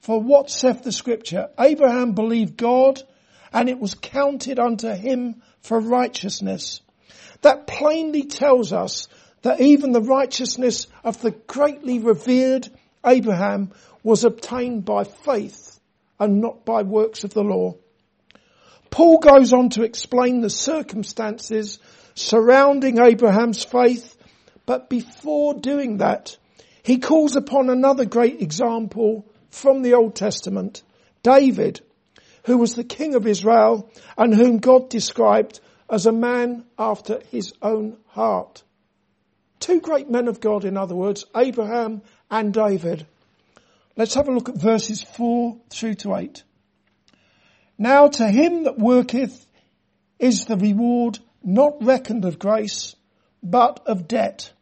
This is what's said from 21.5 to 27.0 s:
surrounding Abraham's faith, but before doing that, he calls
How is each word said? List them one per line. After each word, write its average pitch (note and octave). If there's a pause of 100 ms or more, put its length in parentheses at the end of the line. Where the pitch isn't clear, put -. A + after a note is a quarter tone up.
surrounding C4
Abraham's A#3
faith, B3 (500)
but B3+
before D4
doing B3+
that, - (460)
he B3+
calls D4+